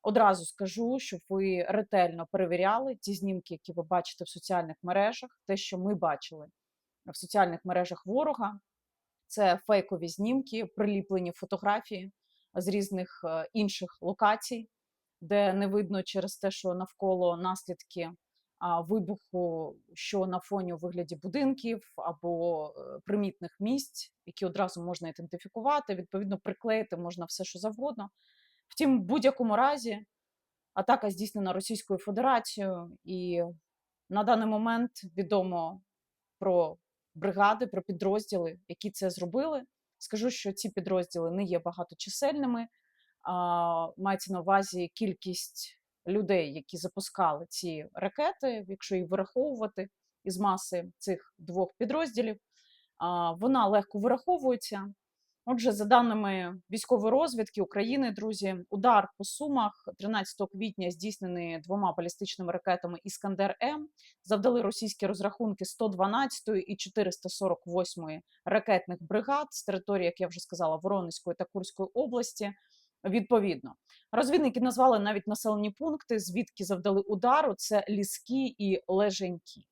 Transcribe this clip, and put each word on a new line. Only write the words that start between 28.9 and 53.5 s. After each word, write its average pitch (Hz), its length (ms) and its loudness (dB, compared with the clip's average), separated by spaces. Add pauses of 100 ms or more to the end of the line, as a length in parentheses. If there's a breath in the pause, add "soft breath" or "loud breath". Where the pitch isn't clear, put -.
в - 20 -2
будь-якому 233 520 4
разі 233 500 2 (680)
атака 208 380 2
здійснена 190 420 -4
Російською 196 460 -4
Федерацією, 202 1040 0
і 180 400 -2 (680)
на 202 140 2
даний 220 240 4
момент 233 440 0 (260)
відомо 185 640 0 (580)
про 175 380 4 (380)
бригади, 202 520 4
про 196 140 -4
підрозділи, 185 840 -2
які 202 240 -8
це 190 180 -2
зробили. 254 540 -2 (340)
Скажу, 220 320 -2
що 202 240 -4
ці 196 160 -6
підрозділи 175 600 -2
не 190 120 -2
є 175 160 0
багаточисельними. 233 1080 -4 (540)
А, 170 680 0 (100)
мається 190 360 -2
на 180 80 -2
увазі 185 520 2
кількість - 840 -6 (300)
людей, 180 460 2
які 151 240 -10
запускали 170 720 0
ці 156 440 -6
ракети, 254 760 -2
якщо 196 280 -6
їх 180 140 -2
вираховувати 214 800 -2 (340)
із 180 160 -4
маси 185 580 0
цих - 400 -6
двох 175 400 -2
підрозділів, 233 600 -2 (600 soft breath)
а, 175 340 0
вона 226 360 4